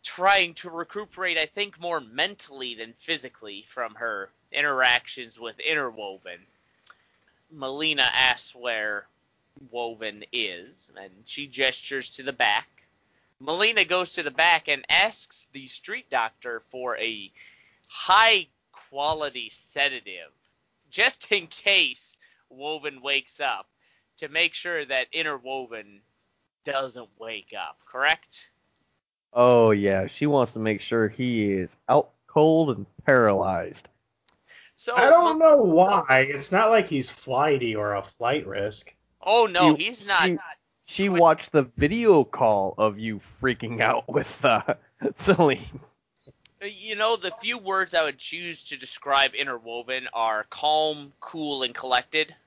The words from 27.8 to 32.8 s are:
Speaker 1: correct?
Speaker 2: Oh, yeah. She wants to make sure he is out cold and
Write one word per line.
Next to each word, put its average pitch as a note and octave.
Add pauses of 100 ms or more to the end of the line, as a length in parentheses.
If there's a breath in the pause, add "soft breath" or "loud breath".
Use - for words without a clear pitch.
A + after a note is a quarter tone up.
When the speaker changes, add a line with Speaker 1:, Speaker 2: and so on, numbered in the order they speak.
Speaker 1:
correct? - (840)
Speaker 2:
Oh, A#2+
yeah. G2
She -
wants C3+
to A2
make A2
sure A2+
he A2+
is F#2 (120)
out C#3+ (180)
cold D#3
and G2+ (180)